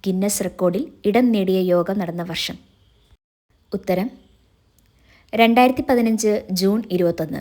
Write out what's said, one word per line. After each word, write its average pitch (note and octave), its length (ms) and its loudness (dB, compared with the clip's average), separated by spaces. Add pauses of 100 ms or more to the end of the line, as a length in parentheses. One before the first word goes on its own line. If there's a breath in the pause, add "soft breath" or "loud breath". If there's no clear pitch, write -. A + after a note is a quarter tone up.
ഗിന്നസ് G3 420 -2
റെക്കോർഡിൽ F3+ 380 -2 (240)
ഇടം A#3+ 260 4
നേടിയ F#3+ 240 0 (160)
യോഗ F3 160 0 (100)
നടന്ന E3+ 220 -6 (100)
വർഷം. - 240 -8 (1200)
ഉത്തരം F#3+ 320 -2 (1300 soft breath)
രണ്ടായിരത്തി B3 480 4
പതിനഞ്ച് A3+ 420 2 (300)
ജൂൺ G3 180 2 (160)
ഇരുപത്തൊന്ന്. E3+ 460 -2